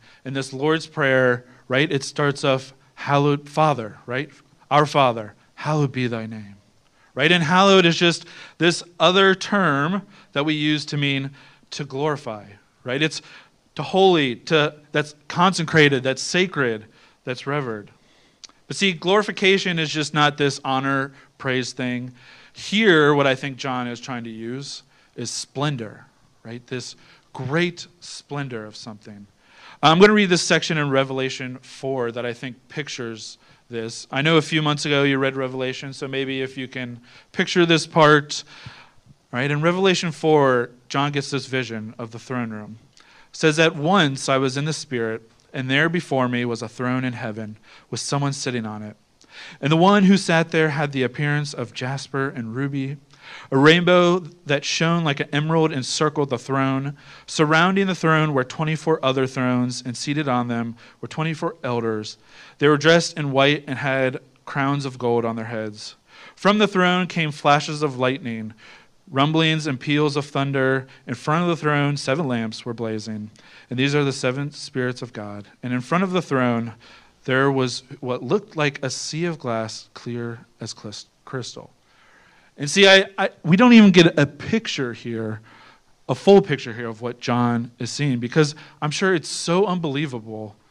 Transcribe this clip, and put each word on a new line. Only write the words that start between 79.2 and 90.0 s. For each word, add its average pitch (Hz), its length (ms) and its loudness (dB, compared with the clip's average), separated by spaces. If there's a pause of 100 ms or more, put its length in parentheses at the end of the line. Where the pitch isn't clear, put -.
of 160 140 -6
glass, 113 540 -8
clear 117 520 -10 (140)
as 117 140 -12
clis-, - 320 -16 (180)
crystal. - 480 -12 (880)
And 147 120 -6
see, 196 180 6
I, 190 180 8 (120)
I, 202 120 0 (140)
we 170 140 4
don't 240 160 8
even 208 180 10
get 170 260 8
a - 80 4
picture 147 680 -4
here, 110 480 -8 (640)
a 135 80 -2
full 196 260 8
picture 127 320 -4
here 117 140 -10
of 113 140 -12
what 120 180 -8
John 120 600 2
is 117 120 -6
seeing, 139 280 -2
because 143 360 0 (260)
I'm 147 100 -2
sure 190 220 0
it's 160 160 -4
so 180 360 0
unbelievable. 131 920 -6 (160)